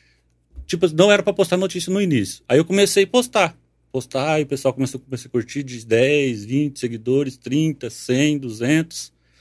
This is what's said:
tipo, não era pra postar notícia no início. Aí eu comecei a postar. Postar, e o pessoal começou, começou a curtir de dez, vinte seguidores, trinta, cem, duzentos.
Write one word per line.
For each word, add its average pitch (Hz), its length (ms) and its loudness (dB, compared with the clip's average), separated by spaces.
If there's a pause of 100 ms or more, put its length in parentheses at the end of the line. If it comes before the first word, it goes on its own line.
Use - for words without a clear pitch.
(680)
tipo, 180 280 -2
não 185 160 6
era 202 120 4
pra 196 100 0
postar 190 240 0
notícia 180 360 -4
no 196 80 0
início. 139 480 -2
Aí 127 100 4
eu 165 60 4
comecei 196 400 2
a - 20 -2
postar. 240 520 0 (340)
Postar, 135 460 -2
e 151 60 0
o - 20 -8
pessoal 135 260 -2
começou, 135 280 -4
começou - 280 -12
a - 40 -20
curtir 123 320 -4
de 123 200 -14
dez, 120 600 2
vinte 139 340 -2
seguidores, 123 580 -2
trinta, 143 540 -2
cem, 147 480 0
duzentos. 135 720 -2 (280)